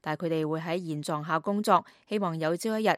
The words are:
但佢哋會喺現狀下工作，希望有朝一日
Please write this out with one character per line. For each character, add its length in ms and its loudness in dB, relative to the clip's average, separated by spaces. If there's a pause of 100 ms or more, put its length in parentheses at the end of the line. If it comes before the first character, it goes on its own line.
但 140 -4
佢 120 -4
哋 200 0
會 120 -2
喺 180 -2
現 240 -4
狀 240 -4
下 140 0
工 240 -2
作， 200 6 (240)
希 120 -2
望 200 -2
有 160 2
朝 220 -2
一 80 -2
日 120 6